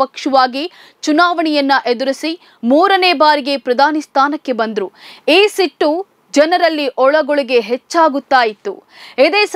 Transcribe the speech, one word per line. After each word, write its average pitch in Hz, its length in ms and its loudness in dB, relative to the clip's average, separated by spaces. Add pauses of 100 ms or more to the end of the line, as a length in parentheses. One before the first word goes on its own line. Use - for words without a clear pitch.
ಪಕ್ಷವಾಗಿ 262 600 -2 (420)
ಚುನಾವಣೆಯನ್ನ 311 640 0 (200)
ಎದುರಿಸಿ 269 400 -4 (400)
ಮೂರನೇ 370 400 2 (100)
ಬಾರಿಗೆ 294 320 0 (140)
ಪ್ರಧಾನಿ 285 400 0
ಸ್ಥಾನಕ್ಕೆ 285 540 -2
ಬಂದ್ರು. 214 280 -6 (460)
ಈ 370 40 4 (160)
ಸಿಟ್ಟು 349 340 -2 (440)
ಜನರಲ್ಲಿ 320 520 2 (200)
ಒಳಗೊಳಗೆ 285 520 0 (120)
ಹೆಚ್ಚಾಗುತ್ತಾ 269 720 0 (100)
ಇತ್ತು. 202 240 -12 (500)
ಇದೇ 403 160 2 (140)